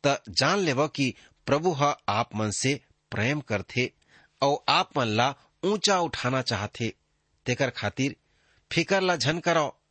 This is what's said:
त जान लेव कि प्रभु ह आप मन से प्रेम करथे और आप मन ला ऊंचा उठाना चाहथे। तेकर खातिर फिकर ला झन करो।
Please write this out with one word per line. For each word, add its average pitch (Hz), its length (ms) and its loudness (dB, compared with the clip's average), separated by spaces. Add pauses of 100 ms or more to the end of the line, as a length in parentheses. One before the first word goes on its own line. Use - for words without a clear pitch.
त 139 220 0
जान 147 300 2
लेव 151 280 0
कि 131 280 -2 (300)
प्रभु 156 260 2
ह 147 240 0 (140)
आप 104 260 -2
मन 107 160 -2
से 135 300 -2 (300)
प्रेम 123 280 -2
करथे 113 520 -4 (500)
और 143 280 2
आप 160 280 2
मन 123 100 2
ला 120 280 2 (280)
ऊंचा 196 360 2
उठाना 131 420 -2
चाहथे। 107 520 -4 (520)
तेकर 123 240 0
खातिर 131 460 -4 (560)
फिकर 185 300 2
ला 180 140 2
झन 156 240 0
करो। 160 400 0 (120)